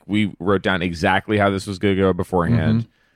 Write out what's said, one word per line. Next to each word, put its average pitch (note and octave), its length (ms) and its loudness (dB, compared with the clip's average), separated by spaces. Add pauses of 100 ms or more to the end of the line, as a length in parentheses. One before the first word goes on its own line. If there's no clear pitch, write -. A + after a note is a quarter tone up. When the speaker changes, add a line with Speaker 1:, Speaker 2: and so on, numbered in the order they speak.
Speaker 1:
we G#2 340 -2
wrote F#2+ 240 0
down F#2+ 180 0
exactly F#2 560 0
how G2+ 120 4
this G2 160 -2
was F#2+ 140 -8
gonna G2 160 2
go F#2+ 160 2
beforehand, G2 680 0
Speaker 2:
Mm-hmm. A2+ 80 -12 (260)